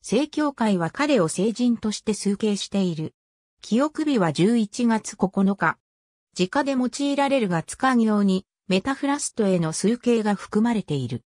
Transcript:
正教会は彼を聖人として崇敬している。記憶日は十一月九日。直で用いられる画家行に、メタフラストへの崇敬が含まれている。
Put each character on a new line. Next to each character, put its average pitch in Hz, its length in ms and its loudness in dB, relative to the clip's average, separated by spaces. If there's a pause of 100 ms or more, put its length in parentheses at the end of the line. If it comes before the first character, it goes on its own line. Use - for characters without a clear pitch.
正 269 260 0
教 302 240 -2
会 208 280 0
は 165 100 -2
彼 285 300 0
を 160 80 2
聖 202 260 -2
人 240 240 0
と 214 140 -4
し - 100 -8
て 208 140 -2
崇 196 220 -2
敬 208 180 0
し - 120 -8
て 196 140 -2
い 175 140 -2
る。 156 180 -8 (480)
記 220 220 0
憶 311 200 -2
日 294 140 0
は 165 160 2
十 214 240 4
一 233 300 0
月 220 280 -2
九 190 140 -2 (260)
日。 165 220 -2 (600)
直 220 260 0
で 277 80 -2
用 262 400 -2
い 277 40 0
ら 277 140 2
れ 277 100 2
る 208 100 0
画 165 140 0
家 262 320 0
行 214 280 2
に、 190 240 0 (200)
メ 190 140 2
タ 269 140 -4
フ 285 100 -6
ラ 277 140 0
ス - 160 -8
ト 220 100 0
へ 185 140 2
の 160 140 -2
崇 226 260 0
敬 233 240 0
が 208 100 0
含 208 300 -2
ま 240 100 2
れ 208 80 -2
て 147 140 -4
い 131 120 -2
る。 120 220 -6